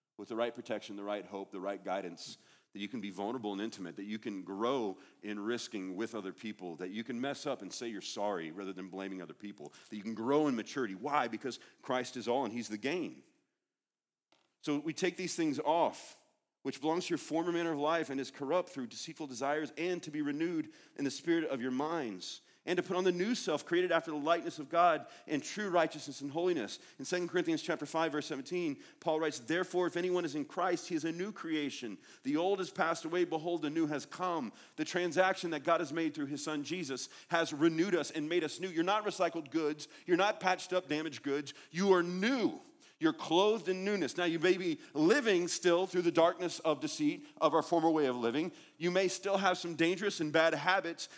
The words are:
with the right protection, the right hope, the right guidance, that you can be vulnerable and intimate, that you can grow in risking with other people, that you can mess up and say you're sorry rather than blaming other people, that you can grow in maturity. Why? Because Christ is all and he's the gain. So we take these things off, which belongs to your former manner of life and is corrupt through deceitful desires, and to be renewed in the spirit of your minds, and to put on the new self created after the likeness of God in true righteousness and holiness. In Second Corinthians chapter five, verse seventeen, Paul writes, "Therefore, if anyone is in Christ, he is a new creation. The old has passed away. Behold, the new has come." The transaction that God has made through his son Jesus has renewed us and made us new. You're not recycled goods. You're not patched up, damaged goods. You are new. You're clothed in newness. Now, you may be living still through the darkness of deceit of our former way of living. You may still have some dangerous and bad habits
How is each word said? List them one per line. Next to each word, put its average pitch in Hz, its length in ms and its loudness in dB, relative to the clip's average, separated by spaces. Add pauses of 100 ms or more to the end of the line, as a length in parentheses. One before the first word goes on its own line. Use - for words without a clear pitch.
(180)
with 101 100 -12
the 113 80 -6
right 117 180 0
protection, 110 420 -6
the 101 60 -8
right 101 220 -4
hope, 98 260 -8
the 98 80 -10
right 95 240 -4
guidance, 90 540 -6 (360)
that 101 60 -12
you 104 80 -4
can 123 140 -6
be 101 100 -6
vulnerable 104 420 -4
and 98 80 -4
intimate, 101 360 -8
that 98 80 -10
you 107 120 -8
can 104 260 -8
grow 104 540 -2 (280)
in 104 160 -6
risking 101 560 -4
with 110 180 -4
other 95 180 -6
people, 92 440 -10
that 92 140 -8
you 107 120 -8
can 120 180 -6
mess 139 240 -4
up 131 180 -4
and 92 100 -10
say 120 160 -8
you're 101 120 -8
sorry 95 520 -4
rather 95 200 -8
than 92 140 -8
blaming 95 340 -6
other 78 140 -12
people, 101 380 -14 (160)
that 107 80 -10
you 104 80 -8
can 113 100 -4
grow 139 320 2
in 135 80 2
maturity. 110 400 -2
Why? 131 320 0
Because 110 320 -6 (240)
Christ 127 340 -2
is 110 120 -6
all 127 160 2
and 104 100 -4
he's 117 140 -6
the 107 100 -4
gain. 120 440 -4 (1400)
So 147 180 0
we 156 140 -4
take 180 240 -2
these 180 180 -4
things 151 240 0
off, 151 580 0 (460)
which 135 180 -6
belongs 160 260 0
to - 40 -4
your 160 80 0
former 165 320 -2
manner 170 220 0
of 143 60 0
life 156 320 2
and 135 100 -2
is 131 100 -6
corrupt 160 380 0
through 127 180 -6
deceitful 151 400 -10
desires, 139 500 -2
and 175 280 -2
to 156 80 -10
be 151 100 -2
renewed 156 460 -2 (280)
in 143 80 -2
the 135 60 2
spirit 165 400 0
of 135 100 -2
your 127 120 -2
minds, 131 680 -4 (240)
and 175 100 0
to 180 60 -6
put 180 160 -2
on 185 60 0
the 185 60 6
new 185 240 2
self 156 300 -2
created 175 260 2
after 165 200 2
the 151 80 -2
likeness 165 400 0
of 139 100 -8
God 165 380 6 (200)
in 147 140 0
true 202 300 -4
righteousness 160 500 2
and 139 100 -6
holiness. 165 480 0 (200)
In 135 80 -8
Second 180 220 -2
Corinthians 165 340 0
chapter 151 240 -2
five, 160 260 0
verse 147 140 -2
seventeen, 147 500 -4 (240)
Paul 156 180 2
writes, 156 200 0
"Therefore, 175 480 0
if 170 100 -2
anyone 180 300 0
is 139 80 -6
in 151 100 -2
Christ, 180 420 -2
he 170 80 -4
is 156 120 0
a 165 40 0
new 180 220 -4
creation. 143 640 -4 (260)
The 139 140 0
old 185 220 2
has 185 100 -4
passed 165 380 0
away. 175 180 2
Behold, 160 380 -2
the 151 80 -2
new 160 160 2
has 151 180 -2
come." 165 480 -4 (240)
The 156 80 -2
transaction 180 680 2
that 143 120 -4
God 165 160 4
has 151 100 -4
made 160 240 0
through 143 120 -4
his 139 180 -4
son 151 180 -2
Jesus 139 460 -4 (200)
has 165 260 2
renewed 165 400 4
us 147 160 0
and 151 180 -2
made 170 160 2
us 151 160 -6
new. 190 80 -4
You're 165 160 0
not 202 220 2
recycled 165 440 -2
goods. 151 380 0 (180)
You're 175 120 4
not 214 200 4
patched 185 360 0
up, 180 120 0
damaged 151 360 -4
goods. 143 320 -2 (160)
You 185 240 6
are 175 80 6
new. 185 580 2 (400)
You're 160 140 4
clothed 190 540 4
in 185 140 0
newness. 190 360 0
Now, 180 60 2
you 170 140 2
may 185 200 6
be 175 200 0 (140)
living 180 560 6
still 180 380 4
through 180 160 0
the 170 100 4
darkness 170 480 4
of 151 200 2
deceit 151 460 0 (140)
of 156 140 6
our 156 80 6
former 165 280 4
way 156 140 4
of 127 120 2
living. 123 360 0 (240)
You 170 140 0
may 185 180 2
still 196 300 0
have 190 180 2
some 170 180 -6
dangerous 175 460 0
and 156 100 0
bad 160 220 6
habits 170 640 0